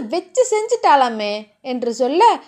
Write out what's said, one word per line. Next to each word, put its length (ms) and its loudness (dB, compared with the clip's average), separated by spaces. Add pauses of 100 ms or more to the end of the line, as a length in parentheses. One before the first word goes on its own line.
வச்சு 420 -2
செஞ்சுட்டாளாமே" 960 0 (140)
என்று 340 -6
சொல்ல, 540 2